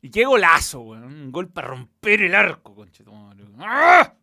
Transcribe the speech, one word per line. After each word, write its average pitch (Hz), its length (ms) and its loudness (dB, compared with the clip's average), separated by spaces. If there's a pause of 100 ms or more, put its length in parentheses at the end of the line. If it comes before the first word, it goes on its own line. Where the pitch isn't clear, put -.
Y 139 80 -20
qué 208 160 0
golazo, 180 560 2
weón. 110 220 -20
Un 139 280 -18
gol 180 180 -10
para 151 180 -14
romper 135 540 -4
el 185 140 -2
arco, 196 380 -2
conchetumare. - 720 -20 (160)
¡Ah! 285 640 2